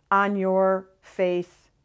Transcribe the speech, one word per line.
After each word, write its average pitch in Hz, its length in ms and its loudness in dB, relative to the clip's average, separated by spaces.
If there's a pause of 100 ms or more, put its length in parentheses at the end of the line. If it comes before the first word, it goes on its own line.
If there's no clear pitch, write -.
(100)
on 202 260 0
your 190 520 0 (120)
faith - 720 -6 (140)